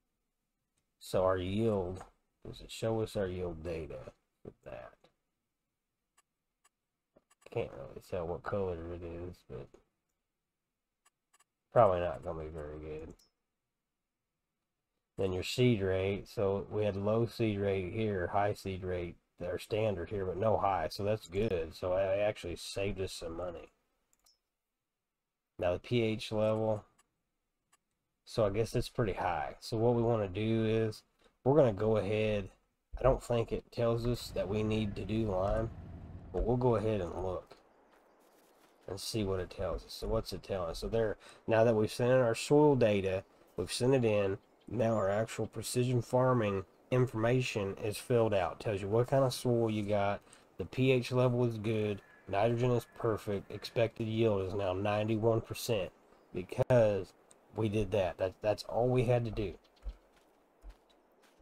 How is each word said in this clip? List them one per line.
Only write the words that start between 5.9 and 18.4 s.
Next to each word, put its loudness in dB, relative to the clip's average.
Can't -4
really -14
tell -4
what -6
color -4
it -12
is, -10
but -14
probably 6
not -4
gonna -6
be -10
very -10
good. -12
Then -2
your -2
seed 4
rate, 0
so -2
we 0
had 0
low 0
seed 0
rate 0
here, -2
high 0